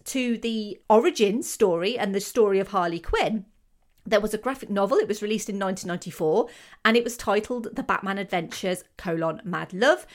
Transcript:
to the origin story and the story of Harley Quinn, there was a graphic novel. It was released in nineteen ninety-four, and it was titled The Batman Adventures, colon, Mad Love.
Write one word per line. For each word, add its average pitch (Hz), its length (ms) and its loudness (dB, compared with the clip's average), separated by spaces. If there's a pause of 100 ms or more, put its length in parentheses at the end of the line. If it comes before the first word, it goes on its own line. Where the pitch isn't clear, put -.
to 247 320 0
the 220 520 -6
origin 226 540 4
story 190 540 2
and 196 160 -2
the 196 60 -2
story 196 400 2
of 190 100 -2
Harley 175 300 0
Quinn, 220 460 -2 (600)
there 214 140 4
was 214 140 0
a 214 60 -2
graphic 262 300 -6
novel. 202 280 2
It 427 100 4
was 208 140 -4
released 214 280 -4
in 202 80 -6
nineteen 190 300 -4
ninety-four, 175 600 0 (340)
and 220 140 4
it 233 80 4
was 233 100 -6
titled 214 600 -2
The 262 80 -6
Batman 196 340 -2
Adventures, 185 640 -4 (140)
colon, 165 480 -2
Mad 165 260 -6
Love. 240 440 2